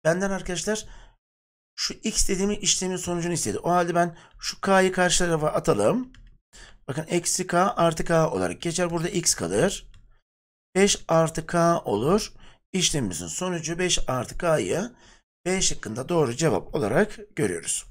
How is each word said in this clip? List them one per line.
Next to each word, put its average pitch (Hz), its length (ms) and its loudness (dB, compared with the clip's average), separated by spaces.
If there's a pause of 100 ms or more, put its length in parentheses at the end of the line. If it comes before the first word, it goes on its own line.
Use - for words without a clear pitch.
Benden 185 280 0
arkadaşlar 185 560 -4 (880)
şu - 180 -6
X - 360 -2
dediğimi 196 260 0
işlemin 185 420 -2
sonucunu 175 360 -4
istedi. 104 260 -2
O 165 100 -2
halde 175 260 2
ben 170 220 2 (220)
şu - 220 -10
K'yı 190 300 4
karşı 180 280 2
tarafa 160 280 2
atalım. 160 680 2 (760)
Bakın 143 200 -6
eksi 175 400 -2
K 180 280 2
artı 165 300 0
K 160 260 2
olarak - 300 -2
geçer. 170 300 -2
Burada 170 180 -4
X - 260 0
kalır. 104 560 0 (840)
Beş 196 320 4
artı 165 380 2
K 170 360 2
olur. 143 520 0 (400)
İşlemimizin 117 540 -2
sonucu 170 520 -6
beş 180 300 0
artı 127 280 -4
K'yı 156 580 0 (500)
B 185 160 0
şıkkında 120 480 -2
doğru 147 260 2
cevap 131 400 0
olarak 151 440 0 (160)
görüyoruz. 92 560 -4